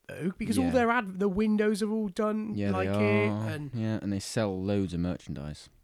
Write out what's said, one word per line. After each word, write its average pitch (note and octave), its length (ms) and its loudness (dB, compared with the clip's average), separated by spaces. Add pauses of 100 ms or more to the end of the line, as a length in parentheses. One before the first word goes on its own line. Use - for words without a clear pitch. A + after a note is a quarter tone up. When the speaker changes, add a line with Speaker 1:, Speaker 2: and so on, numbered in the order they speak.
Speaker 1:
though, F3+ 300 -4
because G#3+ 200 0
all C4 80 4
Speaker 2:
Yeah. B3+ 60 2
Speaker 1:
their A#3+ 180 4
ad-, G3 280 -2
the G3+ 100 2
windows G#3+ 540 2
are G#3 80 0
all A3 180 0
done G#3+ 460 -2
Speaker 2:
Yeah, G2+ 180 0
Speaker 1:
like F#2+ 180 0
Speaker 2:
they G#2 360 4
Speaker 1:
it, G#2+ 40 0
Speaker 2:
are. G#2+ 180 -2
Speaker 1:
and D3 260 -6
Speaker 2:
Yeah, A2 280 -2
and G2+ 100 -2
they G2 80 -2
sell G2+ 420 -2
loads G2 320 0
of E2+ 60 -2
merchandise. D2+ 680 -6 (160)